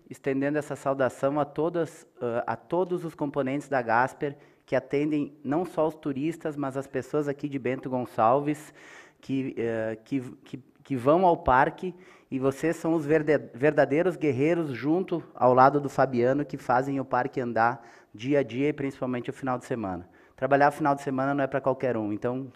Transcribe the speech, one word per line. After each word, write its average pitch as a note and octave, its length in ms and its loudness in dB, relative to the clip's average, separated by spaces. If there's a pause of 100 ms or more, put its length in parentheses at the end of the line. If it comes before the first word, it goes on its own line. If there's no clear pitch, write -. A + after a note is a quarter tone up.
estendendo C#3 480 -2
essa C#3+ 180 -6
saudação C#3 640 0
a C#3+ 60 2
todas, D#3+ 600 -4 (160)
ah, A#2+ 240 -2
a A2+ 120 -4
todos F3 480 -4
os D#3+ 100 -10
componentes C#3 540 -4
da C3+ 120 0
Gasper, B2+ 540 0 (300)
que - 100 -4
atendem C#3+ 680 -2
não D3 220 -2
só E3 240 0
os D#3+ 80 -4
turistas, D3+ 600 -6
mas C3+ 180 -4
as C3+ 120 -6
pessoas C#3+ 420 -2
aqui C#3 180 -6
de C#3 100 -6
Bento B2+ 320 -4
Gonçalves, B2+ 840 0 (480)
que, C3+ 360 -4
eh, A2+ 460 -4
que, C#3 160 -4 (240)
que, C3 180 -16 (220)
que C3+ 140 -6
vão D3 280 4
ao E3+ 120 6
parque, D#3 580 2 (340)
e C3+ 80 -4
vocês C3+ 380 0
são E3 200 0
os D#3+ 100 0
verde-, D3+ 480 2
verdadeiros D3 640 2
guerreiros D3 560 0
junto D#3 500 -2 (100)
ao B2 200 4
lado C#3 260 8
do C#3+ 80 -6
Fabiano, C3 560 2
que C#3+ 140 -10
fazem C3+ 420 0
o C3 60 -6
parque B2+ 340 -2
andar A#2+ 420 0 (320)
dia C3 260 0
a C3+ 40 2
dia B2 240 -2
e D3+ 60 0
principalmente C3 560 -6
o B2+ 40 -8
final B2+ 240 -4
de B2 60 -10
semana. F#2+ 460 -6 (260)
Trabalhar C#3 360 4
final D3 240 0
de C#3 80 -12
semana C3+ 300 -2
não C#3 100 0
é C3+ 40 -2
pra C3+ 140 -2
qualquer C3 340 -2
um, G#2+ 160 -4
então B2 440 -6